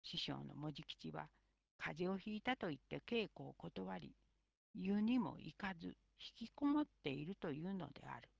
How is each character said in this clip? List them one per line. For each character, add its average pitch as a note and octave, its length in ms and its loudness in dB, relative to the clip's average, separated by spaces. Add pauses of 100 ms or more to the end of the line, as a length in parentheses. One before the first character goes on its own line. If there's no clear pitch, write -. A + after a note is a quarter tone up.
師 - 160 -4
匠 C#3 240 -2
の C#3+ 140 -6
文 D3+ 160 -2
字 D#3 100 -8
吉 - 300 -8
は D3+ 160 -4 (500)
風 E3 280 0
邪 F#3 60 4
を G3 60 2
ひ G#3+ 180 -4
い G#3 60 -6
た B3+ 140 4
と F#3+ 140 0
言 C#3 60 0
っ - 120 -14
て C#3+ 200 -2
稽 A3+ 240 2
古 C#3 180 -10
を - 60 -12
断 F#3 440 -6
り、 - 160 -12 (580)
湯 G3 260 4
に A#3 200 6
も D3+ 180 0
行 - 160 -8
か - 260 -4
ず F3+ 140 -6 (240)
引 - 300 -10
き - 60 -14
こ - 100 -2
も D4 180 8
っ - 20 6 (200)
て D3 60 4
い D3 160 0
る F#3+ 100 -4
と E3 160 -2
い D3 100 -2
う F#3+ 120 0
の F3 180 -2
で - 140 -14
あ C3 120 -6
る。 - 220 -16